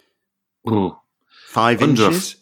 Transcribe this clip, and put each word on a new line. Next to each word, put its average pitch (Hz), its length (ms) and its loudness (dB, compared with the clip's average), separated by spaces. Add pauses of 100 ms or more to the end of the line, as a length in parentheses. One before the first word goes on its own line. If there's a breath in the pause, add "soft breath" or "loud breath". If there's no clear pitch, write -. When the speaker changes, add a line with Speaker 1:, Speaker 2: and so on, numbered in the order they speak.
(680)
Speaker 1:
Ooh. 98 260 -2 (520 soft breath)
Speaker 2:
Five 117 340 0
Speaker 1:
Under 127 220 2
a - 40 4
Speaker 2:
inches? 180 340 -4